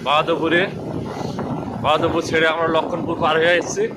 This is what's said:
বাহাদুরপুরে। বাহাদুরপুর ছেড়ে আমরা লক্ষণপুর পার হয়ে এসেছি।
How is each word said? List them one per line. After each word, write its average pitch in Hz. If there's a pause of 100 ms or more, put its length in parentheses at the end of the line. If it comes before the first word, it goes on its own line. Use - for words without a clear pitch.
বাহাদুরপুরে। 156 (1160)
বাহাদুরপুর 160
ছেড়ে 160
আমরা 160
লক্ষণপুর 165
পার 156
হয়ে 170
এসেছি। 196 (120)